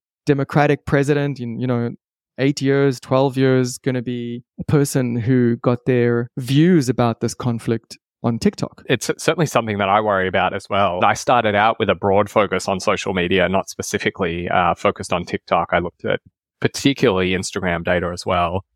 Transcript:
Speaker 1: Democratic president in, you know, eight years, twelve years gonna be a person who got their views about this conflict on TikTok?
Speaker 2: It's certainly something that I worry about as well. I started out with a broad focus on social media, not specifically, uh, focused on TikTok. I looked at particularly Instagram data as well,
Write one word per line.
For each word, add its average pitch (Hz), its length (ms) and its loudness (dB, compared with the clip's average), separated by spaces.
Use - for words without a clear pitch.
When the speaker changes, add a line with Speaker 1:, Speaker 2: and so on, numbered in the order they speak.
Speaker 1:
Democratic 143 580 2
president 143 560 0
in, 117 180 -8
you 123 80 -4
know, 120 240 -2
eight 139 220 0
years, 139 400 2
twelve 135 380 0
years 131 400 2
gonna 127 240 -4
be 120 420 -8
a - 40 -8
person 139 520 0
who 120 400 2
got - 300 -2
their 120 500 2
views 139 540 4
about 117 300 0
this 117 140 -4
conflict 117 640 -4
on 117 160 -2
TikTok? - 480 -2
Speaker 2:
It's 135 320 -2
certainly 165 280 0
something 110 320 -2
that 98 100 0
I 104 120 4
worry 98 280 0
about 92 260 0
as 98 140 -8
well. 98 360 0
I 107 100 4
started 113 400 0
out 110 240 2
with 101 120 0
a 92 40 2
broad 101 360 2
focus 95 380 0
on 95 120 -2
social 101 340 -2
media, 90 340 2
not 95 200 -2
specifically, 87 800 -6
uh, 87 260 2
focused - 380 -4
on 87 120 -4
TikTok. 87 480 -2
I 87 60 2
looked 87 260 -6
at 98 160 -2
particularly 110 720 0
Instagram 90 540 -4
data 87 280 -2
as 87 120 -12
well, 90 400 -2